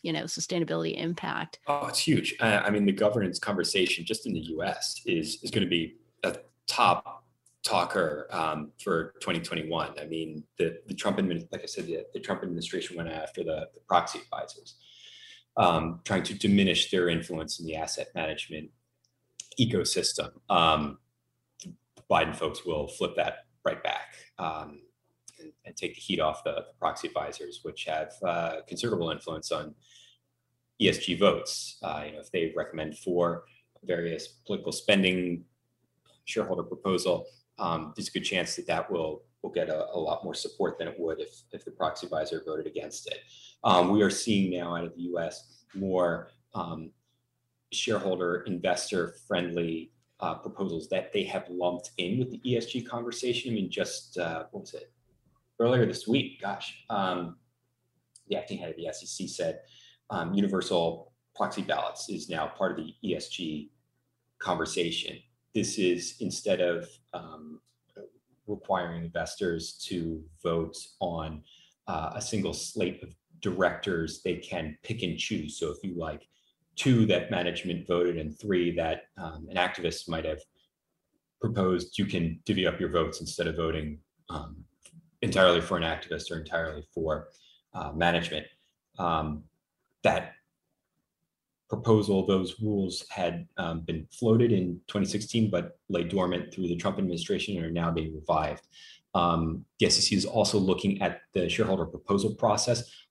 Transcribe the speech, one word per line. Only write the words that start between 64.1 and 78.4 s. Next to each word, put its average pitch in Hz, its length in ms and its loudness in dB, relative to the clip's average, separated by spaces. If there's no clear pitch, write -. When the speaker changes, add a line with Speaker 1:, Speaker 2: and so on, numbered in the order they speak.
Speaker 2:
conversation. 82 800 -2
This 107 240 0
is 87 400 2
instead 90 420 0
of, 85 260 2
um, 80 480 -14
requiring 90 580 -2
investors 85 840 -4
to 82 360 -4
vote 82 340 -2
on, 80 420 -4
uh, 80 260 -4
a - 80 -8
single 98 320 -2
slate - 480 -4
of - 80 -14
directors, 87 800 0
they 90 140 0
can 78 480 -6
pick - 180 -6
and 85 160 0
choose. 78 400 -4
So 78 140 -2
if 76 120 -10
you 90 140 -6
like 78 300 -8
two 113 320 6
that 87 240 2
management 87 560 -2
voted 87 300 4
and 76 220 -6
three 87 360 2